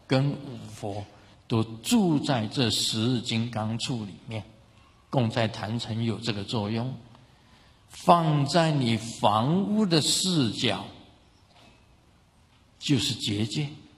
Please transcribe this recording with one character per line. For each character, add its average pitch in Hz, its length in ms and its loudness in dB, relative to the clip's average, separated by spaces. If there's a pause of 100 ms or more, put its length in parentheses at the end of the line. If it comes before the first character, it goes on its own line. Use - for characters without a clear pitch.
跟 139 240 2
五 123 280 -10 (160)
佛 104 300 -8 (420)
都 113 160 2
住 170 560 2
在 117 280 0
这 113 240 0
十 117 500 0
金 117 300 -2
刚 110 280 -4
处 117 260 -6
里 90 100 -12 (120)
面， 110 180 -8 (680)
供 120 180 2
在 113 200 2
坛 107 300 -6
城 113 260 -4
有 107 140 0
这 117 140 -4
个 101 120 -6
作 104 260 -4
用。 120 240 -4 (1120)
放 160 400 6
在 160 260 4
你 120 240 2
房 117 680 2
屋 214 200 0
的 165 160 4
四 156 520 2
角， 101 340 -2 (1900)
就 139 200 2
是 113 160 -2
结 107 300 -2
界。 143 240 -4 (300)